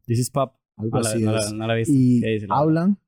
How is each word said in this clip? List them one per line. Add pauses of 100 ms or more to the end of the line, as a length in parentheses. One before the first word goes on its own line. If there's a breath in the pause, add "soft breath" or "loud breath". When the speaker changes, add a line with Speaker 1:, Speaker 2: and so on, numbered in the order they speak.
Speaker 1:
This
Is
Pop. (240)
Speaker 2:
Algo
Speaker 1:
No
la,
Speaker 2:
así
Speaker 1:
no
la,
Speaker 2:
es.
Speaker 1:
no
la
he
visto.
Speaker 2:
Y
Speaker 1:
¿Qué
dice
la
Speaker 2:
hablan